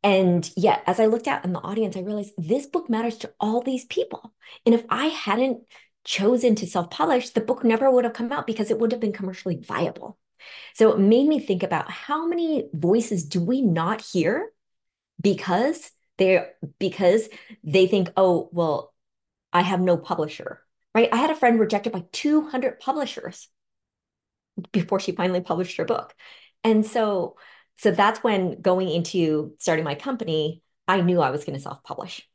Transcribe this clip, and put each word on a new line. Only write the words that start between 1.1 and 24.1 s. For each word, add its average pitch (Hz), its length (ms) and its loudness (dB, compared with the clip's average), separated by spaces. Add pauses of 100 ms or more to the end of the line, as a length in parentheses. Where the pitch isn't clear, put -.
out - 180 -4
in 180 80 -2
the 165 80 -6
audience, 196 360 -4
I 185 40 -8
realized 208 360 -8
this 214 300 -2
book 339 220 -6
matters 226 300 -2
to - 200 -12
all 220 220 0
these 262 240 -6
people. - 480 -6 (320)
And 233 100 6
if 233 140 -2
I 262 180 0
hadn't 247 560 -2 (400)
chosen 226 520 2
to 190 120 -6
self-publish, 247 640 -2
the 220 100 0
book - 220 -4
never 233 280 4
would 247 140 4
have 233 80 -4
come 233 180 -6
out 294 160 -6
because 220 240 -4
it 220 80 0
would 226 120 2
have 240 100 -4
been 208 120 -2
commercially 185 440 -6
viable. - 640 -8 (560)
So 220 160 6
it - 80 0
made 233 280 6
me 302 120 2
think 190 240 -2
about 185 280 -2
how 311 360 -6
many 339 460 -2
voices 175 520 0
do 175 180 -2
we 254 180 0
not 180 400 0
hear 214 500 -2 (680)
because 202 720 0 (260)
they, 190 300 2 (320)
because 196 500 2 (340)
they 185 240 4
think, 185 300 0
"Oh, 180 360 2
well, 165 400 -2 (600)
I 175 80 6
have 180 200 0
no 175 160 4
publisher," - 640 -6 (340)
right? 226 180 4
I 226 40 2
had 302 140 2
a - 40 0
friend 233 240 4
rejected 214 340 0
by 175 180 -2
two 302 380 0
hundred 262 300 -4
publishers - 680 -6 (1200)